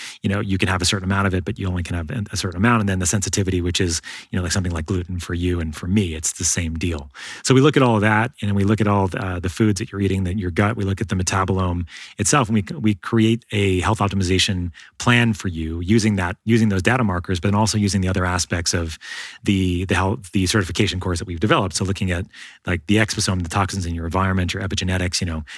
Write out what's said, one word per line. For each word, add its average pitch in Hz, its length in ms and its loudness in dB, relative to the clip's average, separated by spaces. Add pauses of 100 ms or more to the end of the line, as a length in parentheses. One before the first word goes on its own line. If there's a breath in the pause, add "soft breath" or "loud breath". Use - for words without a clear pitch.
(220 loud breath)
you - 60 0
know, 101 120 0
you 95 180 -2
can 98 100 0
have 92 140 0
a - 20 2
certain 92 200 0
amount 98 220 2
of 92 80 0
it, 92 100 -2
but - 140 -6
you 98 80 -4
only 90 160 -2
can 85 140 -6
have 82 140 -6
a 104 260 -6
certain 92 200 -4
amount. 113 240 2
And 101 80 0
then 95 100 0
the 90 80 0
sensitivity, 92 540 0
which 87 200 0
is, 85 200 0 (300 loud breath)
you - 60 -2
know, 92 60 0
like, 87 100 -4
something 90 200 0
like 80 140 -4
gluten 90 320 -4
for 87 160 -6
you 87 260 0
and 80 140 -4
for - 120 -10
me, 92 280 2
it's 76 180 -4
the - 120 -6
same 82 300 -2
deal. 82 360 -4 (320 loud breath)
So - 120 4
we 127 60 6
look 147 160 6
at 143 60 6
all 120 140 6
of 104 60 2
that, 110 380 2
and 101 80 -2
then 101 60 0
we 98 100 2
look 104 160 2
at 104 80 2
all 101 200 2
the, - 160 -6
uh, 90 160 -6
the 90 80 -4
foods 107 300 2
that - 120 -6
you're 98 100 -4
eating, 98 240 2
that 92 140 -2
your 90 120 -2
gut, 104 260 2
we 104 80 -2
look 98 160 -2
at - 80 -4
the 107 60 -2
metabolome 92 720 0 (320 loud breath)
itself, 113 300 2
and 110 60 0
we, 110 240 -2
we 110 160 2
create 113 580 2
a 98 280 2
health 95 180 0
optimization 92 720 0 (260 loud breath)
plan 120 340 4
for 101 160 -6
you 82 320 -4
using 104 360 2
that, 92 280 -2
using 113 240 4
those 95 140 2
data 120 220 2
markers, 90 360 -2
but 95 100 0
then 101 80 2
also 107 200 2
using 101 220 2
the 92 80 2
other 92 160 0
aspects 90 500 -2
of 82 240 -4 (460 loud breath)
the, 92 420 2
the 92 80 0
health, - 380 0
the 95 140 2
certification 95 540 0
course 90 180 -2
that - 80 -8
we've 85 140 -8
developed. 107 360 2
So - 80 -2
looking 95 260 -2
at, 85 160 -2 (400 loud breath)
like, 87 200 -2
the 104 100 4
exposome, 104 460 0
the 82 60 -6
toxins 98 380 -2
in 85 80 -4
your 82 100 -4
environment, 92 500 0
your 98 80 -6
epigenetics, 92 580 -2
you 95 60 -2
know, 80 180 -4 (140 loud breath)